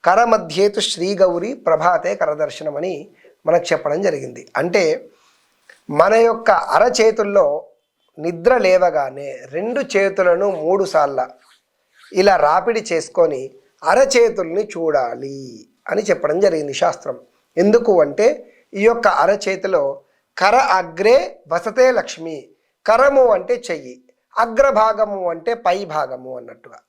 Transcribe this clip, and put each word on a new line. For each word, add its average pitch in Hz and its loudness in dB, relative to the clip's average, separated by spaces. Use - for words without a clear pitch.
కరమధ్యేతు 202 2
శ్రీగౌరి, 185 -2
ప్రభాతే 170 0
కరదర్శనం" 151 -4
అని 175 -6
మనకు 165 2
చెప్పడం 151 -4
జరిగింది. 135 -6
అంటే, 175 0
మన 165 4
యొక్క 226 2
అరచేతుల్లో 208 2
నిద్ర 170 0
లేవగానే 151 0
రెండు 220 -4
చేతులను 196 0
మూడు 180 0
సార్ల 143 0
ఇలా 202 4
రాపిడి 175 2
చేసుకొని 160 -2
అరచేతుల్ని 202 2
చూడాలి 139 -4
అని 208 -2
చెప్పడం 175 -2
జరిగింది 156 0
శాస్త్రం. 147 -4
ఎందుకు 208 4
అంటే, 151 2
ఈ 196 -6
యొక్క 226 2
అరచేతిలో 185 0
"కర 202 4
అగ్రే 190 2
వసతే 220 0
లక్ష్మి", 165 -6
కరము 262 4
అంటే 220 0
చెయ్యి, 135 -10
అగ్రభాగము 220 0
అంటే 165 -6
పై 196 -2
భాగము 131 -8
అన్నట్టుగా. 120 -20